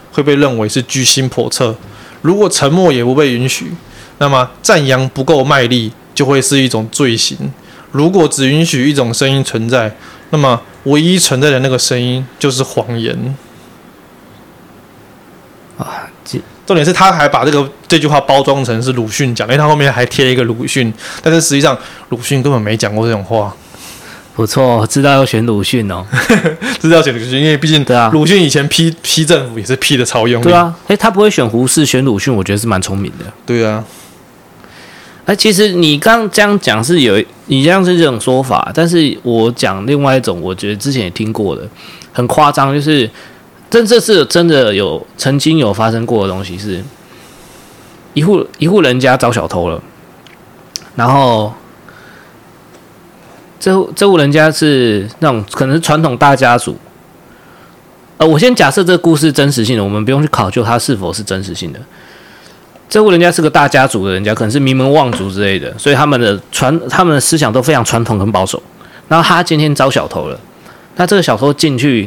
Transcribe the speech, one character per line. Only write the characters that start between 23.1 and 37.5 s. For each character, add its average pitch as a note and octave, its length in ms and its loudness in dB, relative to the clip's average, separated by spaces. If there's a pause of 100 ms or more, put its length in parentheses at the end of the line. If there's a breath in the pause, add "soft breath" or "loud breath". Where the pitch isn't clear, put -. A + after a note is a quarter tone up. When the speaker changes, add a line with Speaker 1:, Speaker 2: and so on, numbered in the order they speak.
Speaker 1:
种 G2+ 120 -4
话。 G#2 280 -2 (840 loud breath)
Speaker 2:
不 A2 120 -2
错， A#2+ 400 2
知 C#3 160 -2
道 C#3+ 100 4
要 C3+ 120 4
选 A2+ 200 -2
鲁 G#2+ 180 -2
迅 G#2+ 280 -2
哦。 F2+ 140 -8 (360)
Speaker 1:
<laughs> E3+ 400 -4
知 D#3+ 80 0
道 E3 140 4
选 C#3+ 100 -2
鲁 A#2 60 -6
迅， B2+ 220 -4
因 D3 40 2
为 D#3 120 2
毕 C#3+ 100 -4
竟 D#3 180 2
Speaker 2:
对 B2+ 120 2
啊。 A#2 160 4
Speaker 1:
鲁 D3+ 120 2
迅 F#3 160 4
以 D#3+ 80 4
前 C#3+ 200 0
批， E3 340 0
批 - 220 -2
政 D3 260 0
府 A2+ 80 -10
也 G2 60 -8
是 B2+ 120 -2
批 - 200 -2
得 B2 80 0
超 A#2 240 0
用 A#2 120 0
力。 A#2 40 -2
Speaker 2:
对 F3 80 4
啊， F3 200 4 (140)
诶， D4 100 2
他 A3+ 140 0
不 F#3+ 100 -2
会 G#3+ 80 6
选 D3+ 200 0
胡 A#2+ 180 0
适， D3+ 180 2
选 C3 200 0
鲁 A#2+ 120 0
迅， B2+ 160 -2
我 G2 120 0
觉 G2+ 80 -2
得 G2+ 60 -2
是 A2 80 -6
蛮 G#2+ 140 0
聪 G2 160 -6
明 G2 220 -6
的。 - 60 -16 (200)
Speaker 1:
对 A#2 220 -2
啊。 G#2+ 180 -4 (1400 loud breath)
Speaker 2:
哎， F#3+ 100 0
其 G#3+ 180 0
实 G3+ 200 2
你 D#3+ 260 2
刚 A3 320 2
这 G#3 120 2
样 G#3 180 2
讲 A2+ 240 -2
是 E3 160 2
有， G#2+ 200 4 (260)
你 C3+ 180 0